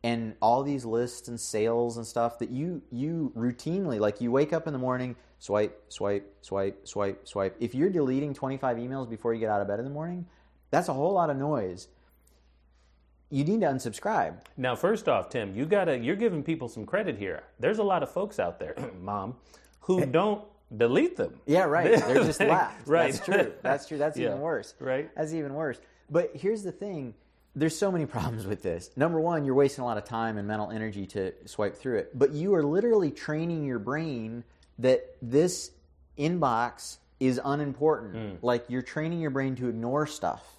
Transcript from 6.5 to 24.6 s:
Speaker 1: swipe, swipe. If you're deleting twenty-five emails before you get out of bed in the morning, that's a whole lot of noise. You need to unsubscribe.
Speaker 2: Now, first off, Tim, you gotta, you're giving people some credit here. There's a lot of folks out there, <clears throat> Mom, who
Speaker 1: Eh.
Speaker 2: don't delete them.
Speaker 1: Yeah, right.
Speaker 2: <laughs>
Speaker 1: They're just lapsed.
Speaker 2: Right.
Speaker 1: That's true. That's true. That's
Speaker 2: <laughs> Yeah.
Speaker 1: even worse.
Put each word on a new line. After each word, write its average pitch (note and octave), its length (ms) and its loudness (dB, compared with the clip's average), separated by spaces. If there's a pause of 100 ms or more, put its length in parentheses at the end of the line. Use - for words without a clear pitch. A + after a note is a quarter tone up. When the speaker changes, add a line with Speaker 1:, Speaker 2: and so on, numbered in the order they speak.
Speaker 1:
swipe, G2+ 400 -4
swipe. F#2+ 340 -2
If A#2+ 140 -4
you're D3 160 4
deleting C#3+ 440 0
twenty-five C3 420 -2
emails B2+ 320 -6
before A#2 240 -4
you A2+ 80 -2
get A2 80 0
out G#2 140 2
of G2 60 -2
bed G2+ 100 -2
in A#2 80 -4
the C#3 40 -6
morning, F3 360 -6 (440)
that's E3+ 180 0
a D#3+ 40 -2
whole C#3+ 220 0
lot E3+ 160 2
of C#3 80 -2
noise. A#2 500 -2 (1400)
You C#3 120 2
need G#3 160 2
to F3 80 4
unsubscribe. B2+ 720 -2 (160)
Speaker 2:
Now, B2+ 180 0
first G3+ 340 0
off, A2 220 2
Tim, G#2 260 -4
you B2 80 -2
gotta, F3 340 2
you're C3 180 -2
giving G3 260 0
people C#3 260 -4
some A2+ 160 -10
credit F3+ 320 -2
here. F#2+ 280 -6 (160)
There's F#3 180 2
a A3 60 0
lot F#3 180 2
of - 80 -4
folks G3 300 -4
out F2 180 -2
there, - 160 -8 (200)
<clears throat> F2+ 60 -16
Mom, G2+ 360 -6 (440)
who F#3 220 2
Speaker 1:
Eh. C#3+ 40 2
Speaker 2:
don't G3 380 2 (320)
delete C3+ 400 4
them. - 300 -4
Speaker 1:
Yeah, E3 180 6
right. E3+ 360 6
Speaker 2:
<laughs> - 60 -2
Speaker 1:
They're C3 180 6
just - 160 0
lapsed. D#3+ 480 4
Speaker 2:
Right. D3+ 240 6
Speaker 1:
That's - 120 -6
true. F3+ 280 4 (100)
That's C#3 240 0
true. D3+ 120 -6
That's D3 200 0
Speaker 2:
<laughs> - 0 -
Yeah. B2+ 120 0
Speaker 1:
even A#2+ 100 -4
worse. D3 400 -4